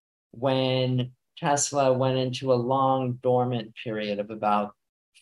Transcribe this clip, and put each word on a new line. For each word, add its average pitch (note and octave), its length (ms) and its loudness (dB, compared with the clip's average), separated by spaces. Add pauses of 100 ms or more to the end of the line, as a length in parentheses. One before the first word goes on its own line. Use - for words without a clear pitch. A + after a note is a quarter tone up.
(320)
when B2+ 800 0 (260)
Tesla C#3+ 540 2
went C3 260 2
into B2+ 340 -2
a - 20 6
long C3 680 0
dormant B2 500 0 (120)
period G#2+ 340 -4
of G#2 120 -6
about G#2 420 -2 (500)